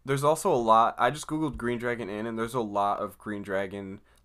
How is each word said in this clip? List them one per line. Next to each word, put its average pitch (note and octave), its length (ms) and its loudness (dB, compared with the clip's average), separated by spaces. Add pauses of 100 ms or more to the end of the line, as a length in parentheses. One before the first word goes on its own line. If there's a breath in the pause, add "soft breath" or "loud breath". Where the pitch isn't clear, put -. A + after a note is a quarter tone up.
There's C#3 200 -2
also D#3+ 280 2
a D#3 60 4
lot, A2+ 400 6
I B2 140 4
just D3+ 160 -8
Googled D3+ 300 -4
Green A#2 200 -2
Dragon A#2 320 -4
Inn, G#2+ 160 -6
and A2+ 140 -6
there's A#2 160 -4
a C3 60 -2
lot G2+ 380 0
of G2 200 -8
Green G2+ 240 -8
Dragon, G2 580 -6 (240 soft breath)